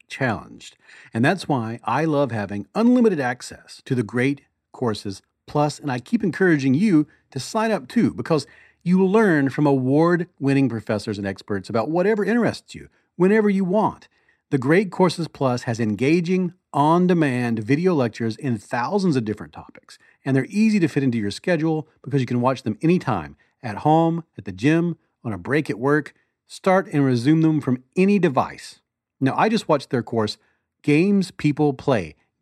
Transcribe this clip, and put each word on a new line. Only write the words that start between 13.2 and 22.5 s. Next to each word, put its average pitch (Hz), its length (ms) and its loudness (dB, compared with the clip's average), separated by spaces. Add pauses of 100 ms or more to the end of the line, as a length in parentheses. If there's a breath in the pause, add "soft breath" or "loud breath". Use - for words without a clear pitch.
you 196 140 0
want. 180 460 -2 (420)
The 147 60 2
Great 170 340 2
Courses 170 380 0
Plus 123 340 -2
has 113 160 -4
engaging, 165 720 0 (200)
on-demand 147 840 2
video 147 340 0
lectures 117 420 -2
in 123 220 -4
thousands 147 580 -2
of 113 100 0
different 95 280 -8
topics, - 440 -20 (260 soft breath)
and 135 120 0
they're 135 140 0
easy 208 300 2
to 165 80 4
fit 139 160 -2
into 120 140 0
your 101 140 -4
schedule 156 560 -2 (160)
because 139 180 -2
you 120 60 -4
can 120 140 -2
watch 127 220 -2